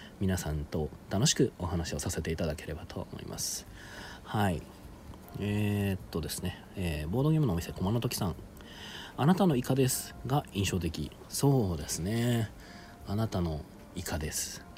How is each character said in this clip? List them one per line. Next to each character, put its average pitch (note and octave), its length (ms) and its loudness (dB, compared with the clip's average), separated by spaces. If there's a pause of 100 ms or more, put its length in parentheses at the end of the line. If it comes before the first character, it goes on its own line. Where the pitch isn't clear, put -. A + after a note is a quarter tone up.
(200)
皆 F#2+ 180 4
さ D#2+ 120 -2
ん D2+ 140 0
と D2+ 240 -2 (200)
楽 G2 200 2
し - 60 4
く - 260 6
お F2 60 -2
話 E2 280 -2
を D2 60 -2
さ - 100 -2
せ - 100 -2
て E2 120 0
い E2 40 -2
た E2+ 100 0
だ D2+ 100 0
け - 100 -10
れ D#2 80 -6
ば - 120 -10
と - 260 -8
思 - 80 -8
い - 60 -12
ま - 120 -8
す。 - 280 -4 (580)
は G#2 260 2
い。 D2+ 100 0 (760)
え G2+ 560 2
ー - 20 -2
っ - 40 -4 (100)
と E2 100 -2
で D#2+ 100 -4
す - 120 -6
ね、 F2+ 220 -4 (100)
え D#2 320 0
ー、 - 20 -4
ボ A2 120 2
ー - 20 6
ド D3+ 80 6
ゲ D#3+ 80 6
ー - 20 6
ム D3 60 6
の G2+ 60 4
お E2+ 40 2
店、 E2+ 140 -2
駒 F#2 220 0
の A#2+ 80 2
時 A#2 160 0
さ G#2 100 0
ん。 E2 80 0 (840)
「あ A#2+ 80 4
な F#3 120 8
た G3 100 6
の D#3 80 8
イ B2 80 4
カ C3 140 2
で C3 120 6
す」 - 280 -2 (100)
が C3+ 260 2
印 G2 120 2
象 F#2 160 2
的。 E2 320 -2 (160)
そ B2 460 4
う - 20 0
で D2 120 -4
す - 120 -2
ね。 A#2 500 2 (560)
「あ G2 80 -2
な A2+ 140 2
た F#2 120 0
の D#2 200 0 (340)
イ F2 80 -4
カ - 160 -4
で D#2 140 -2
す」。 - 320 -6 (140)